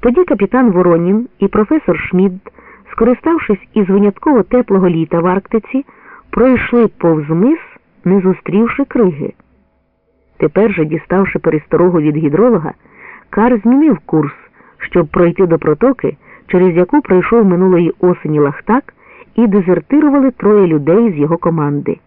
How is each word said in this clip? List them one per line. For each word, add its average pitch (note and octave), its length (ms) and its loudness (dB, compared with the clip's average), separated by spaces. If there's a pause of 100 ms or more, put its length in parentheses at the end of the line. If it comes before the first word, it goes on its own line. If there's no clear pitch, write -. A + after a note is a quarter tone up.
Тоді B3+ 240 2
капітан A#3+ 460 0
Воронін F3+ 580 0 (100)
і G3 100 0
професор G#3 500 -2
Шмідт, F#3 540 -2 (400)
скориставшись B3 800 -2
із G3+ 140 0
винятково G3+ 540 0
теплого F#3+ 460 0
літа D#3+ 320 -2
в E3+ 60 -2
Арктиці, G#3 580 -4 (460)
пройшли A#3+ 560 0
повз D#3 440 -2
мис, A3 280 0 (460)
не F#3+ 160 2
зустрівши G3 640 -2
криги. F#3 480 -2 (1040)
Тепер F#3+ 360 0
же, F3 120 -2
діставши E3+ 540 -4
пересторогу E3 600 0
від D3+ 160 -2
гідролога, E3 560 0 (580)
Кар A#3 320 0
змінив B3+ 440 2
курс, D3 260 -2 (460)
щоб E3+ 300 -4
пройти F3+ 380 0
до E3 120 0
протоки, D#3 580 -2 (300)
через F3+ 300 0
яку F3+ 240 0
пройшов G3+ 440 2
минулої F3 560 2
осені D#3+ 400 -2
Лахтак, D3 540 -2 (400)
і A#3 120 2
дезертирували B3+ 840 2
троє G3+ 360 2
людей E3+ 460 0
з D#3 40 -6
його D3+ 200 0
команди. D3 720 -4